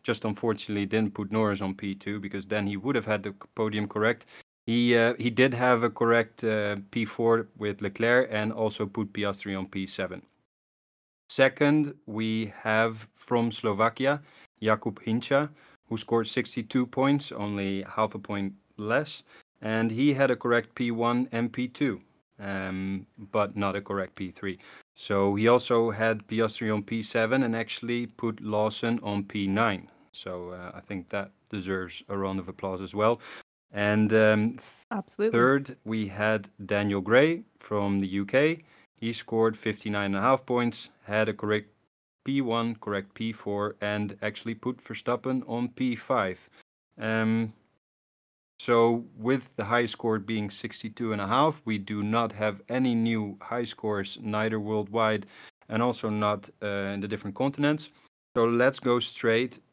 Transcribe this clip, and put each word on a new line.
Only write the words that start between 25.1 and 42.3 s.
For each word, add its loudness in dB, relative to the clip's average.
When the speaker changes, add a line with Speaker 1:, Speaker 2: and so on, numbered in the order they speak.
Speaker 1:
he 4
also 4
had 0
Piastri 0
on -2
P -4
seven 0
and 0
actually -4
put -6
Lawson 0
on -2
P -4
nine. 0
So, -10
uh, -12
I -14
think -8
that -4
deserves -4
a -4
round -2
of -8
applause -6
as -10
well. 4
And, 4
um, 6
th- -14
Speaker 2:
Absolutely. 0
Speaker 1:
third, 4
we -2
had 0
Daniel 0
Gray 6
from 0
the 0
U -2
K. 2
He -4
scored 0
fifty-nine -2
and -2
a -2
half 2
points, -2
had 0
a -4
correct -2
P 0